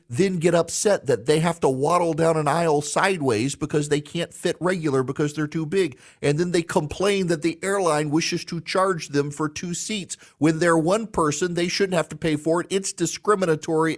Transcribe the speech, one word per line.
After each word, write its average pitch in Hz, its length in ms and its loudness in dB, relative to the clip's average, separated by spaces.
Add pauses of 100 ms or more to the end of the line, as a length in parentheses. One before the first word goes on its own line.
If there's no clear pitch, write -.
then 185 300 0
get 170 180 2
upset 170 520 0
that 127 180 0
they 156 160 2
have 170 200 0
to 156 100 2
waddle 165 420 2
down 160 240 2
an 151 100 0
aisle 151 360 2
sideways 139 720 0
because 147 340 -2
they 147 140 0
can't 165 320 -8
fit 175 260 -2
regular 156 420 0
because 147 300 -2
they're 151 140 -2
too 160 180 -4
big. 170 340 -2 (220)
And 147 180 2
then 180 120 0
they 175 100 2
complain 185 680 0
that 165 120 0
the 165 220 -2
airline 170 480 0
wishes 160 340 0
to 170 160 -8
charge 185 480 0
them 143 220 0
for 156 180 -4
two 175 240 -8
seats. 190 460 -8 (180)
When 160 220 2
they're 170 180 4
one 190 300 2
person, 170 480 -2
they 175 140 0
shouldn't 185 280 0
have 156 140 -2
to 156 60 -12
pay 156 200 0
for 165 240 0
it. - 80 -6
It's 190 240 -4
discriminatory 165 1040 0